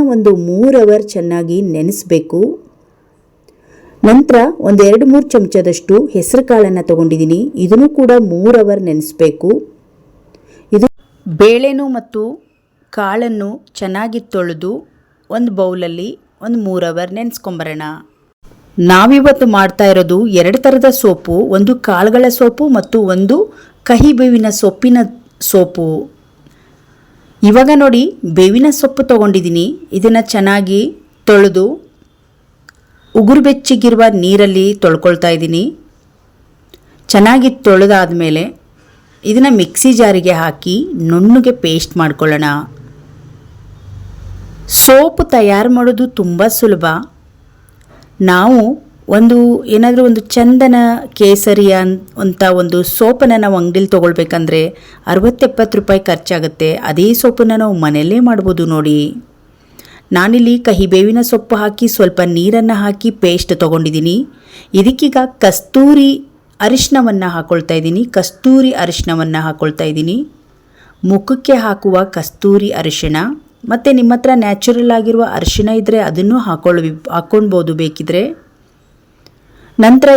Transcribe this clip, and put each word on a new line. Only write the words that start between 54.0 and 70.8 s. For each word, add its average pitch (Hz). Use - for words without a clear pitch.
ಅರವತ್ತೆಪ್ಪತ್ತು 226
ರೂಪಾಯಿ 196
ಖರ್ಚಾಗುತ್ತೆ. 160
ಅದೇ 185
ಸೋಪನ್ನು 233
ನಾವು 214
ಮನೆಯಲ್ಲೇ 160
ಮಾಡ್ಬೋದು 190
ನೋಡಿ. 151
ನಾನಿಲ್ಲಿ 233
ಕಹಿ 196
ಬೇವಿನ 202
ಸೊಪ್ಪು 240
ಹಾಕಿ 208
ಸ್ವಲ್ಪ 185
ನೀರನ್ನು 202
ಹಾಕಿ 202
ಪೇಸ್ಟ್ 175
ತೊಗೊಂಡಿದ್ದೀನಿ. 160
ಇದಕ್ಕೀಗ 254
ಕಸ್ತೂರಿ 277
ಅರಿಶಿಣವನ್ನು 226
ಹಾಕೊಳ್ತಾ 165
ಇದ್ದೀನಿ. 165
ಕಸ್ತೂರಿ 262
ಅರಿಶಿಣವನ್ನು 160
ಹಾಕೊಳ್ತಾ 156
ಇದ್ದೀನಿ. 156